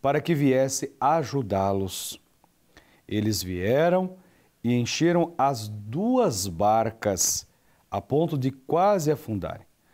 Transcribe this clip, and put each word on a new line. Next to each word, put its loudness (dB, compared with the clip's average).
para 0
que 0
viesse 0
ajudá-los. -2
Eles -2
vieram 0
e 2
encheram 2
as -2
duas -2
barcas, 0
a -6
ponto 0
de -2
quase 0
afundarem. -4